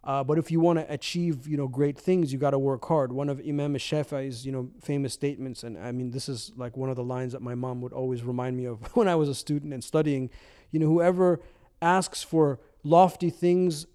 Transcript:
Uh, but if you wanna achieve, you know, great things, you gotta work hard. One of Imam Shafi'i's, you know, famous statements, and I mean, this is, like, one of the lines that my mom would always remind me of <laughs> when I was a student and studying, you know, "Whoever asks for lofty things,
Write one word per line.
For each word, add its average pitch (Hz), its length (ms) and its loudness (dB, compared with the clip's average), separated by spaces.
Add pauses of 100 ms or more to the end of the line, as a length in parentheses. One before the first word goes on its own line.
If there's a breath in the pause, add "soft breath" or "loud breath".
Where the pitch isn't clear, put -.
Uh, 139 220 -2
but 151 140 2
if 160 120 -2
you 165 100 4
wanna 165 280 2
achieve, 151 580 -4
you 151 120 -4
know, 139 100 -2
great 139 300 0
things, 175 340 2
you 139 60 -4
gotta 139 200 2
work 135 280 0
hard. 139 260 0
One 139 160 -4
of 139 180 -4
Imam 143 280 -2
Shafi'i's, 135 720 -4
you 135 60 -6
know, 127 180 -6 (100)
famous 139 320 -2
statements, 131 500 -6
and 113 140 -10
I 113 160 -8
mean, 127 180 -4
this 127 160 -8
is, 123 300 -8
like, 123 180 -10
one 131 140 -4
of 131 80 -4
the 123 80 -6
lines 127 280 -4
that 131 100 -10
my 123 120 -6
mom 123 280 -6
would 127 100 -10
always 127 300 -4
remind 127 340 -4
me 127 80 -4
of 117 160 -8
<laughs> - 160 -14
when 220 120 6
I 175 60 4
was 151 140 4
a 135 60 -2
student 147 400 -4
and 123 100 -10
studying, 143 460 0 (400 loud breath)
you 156 100 0
know, 156 60 4
"Whoever 175 540 6 (420 loud breath)
asks 180 400 2
for 151 380 2 (220 soft breath)
lofty 170 460 6
things, 175 680 2